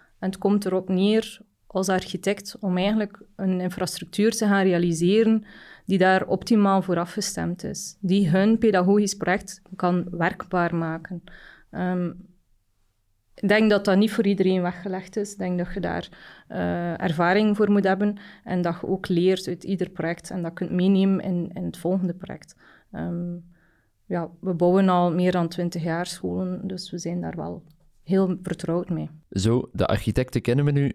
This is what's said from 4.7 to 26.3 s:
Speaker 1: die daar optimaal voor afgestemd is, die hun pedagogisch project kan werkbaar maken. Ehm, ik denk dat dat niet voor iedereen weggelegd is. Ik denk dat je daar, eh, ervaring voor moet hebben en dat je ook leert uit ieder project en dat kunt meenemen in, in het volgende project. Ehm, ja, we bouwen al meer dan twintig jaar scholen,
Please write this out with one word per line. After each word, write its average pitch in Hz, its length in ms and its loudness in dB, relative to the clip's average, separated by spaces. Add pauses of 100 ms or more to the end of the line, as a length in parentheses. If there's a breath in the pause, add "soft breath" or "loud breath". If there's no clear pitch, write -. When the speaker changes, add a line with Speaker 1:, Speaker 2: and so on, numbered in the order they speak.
Speaker 1:
die 190 140 2
daar 185 280 4
optimaal 196 560 2
voor 185 160 0
afgestemd 175 680 -4
is, - 360 -10
die 190 280 2
hun 196 300 4
pedagogisch 202 560 4
project - 480 -4 (140)
kan 180 340 0
werkbaar 170 640 -2
maken. 165 480 -6 (480 loud breath)
Ehm, 180 420 -4 (1200)
ik - 140 -2
denk 214 220 6
dat 208 140 4
dat 196 120 4
niet 208 160 4
voor 196 140 2
iedereen 185 360 2
weggelegd 185 540 -6
is. 202 160 -4
Ik - 60 -20
denk 180 200 -4
dat 180 160 -4
je 190 60 -6
daar, 170 280 -6 (400 loud breath)
eh, 175 520 -4
ervaring 185 560 2
voor 208 140 2
moet 202 140 4
hebben 202 340 0 (260 loud breath)
en 180 180 -2
dat 175 180 -2
je - 60 -10
ook 185 220 -4
leert 185 400 2
uit 175 160 -8
ieder 185 260 -4
project 170 400 -6
en 180 120 -6
dat 165 100 -6
kunt 175 180 -6
meenemen 190 500 4
in, 175 320 -4
in 180 120 -8
het 170 140 -8
volgende 180 360 -2
project. - 420 -14 (360 soft breath)
Ehm, 175 420 -6 (760 soft breath)
ja, 170 200 -4 (100)
we 185 140 -4
bouwen 180 340 4
al 175 260 2
meer 180 180 2
dan 170 160 0
twintig 175 340 -6
jaar 170 240 -4
scholen, 185 600 -6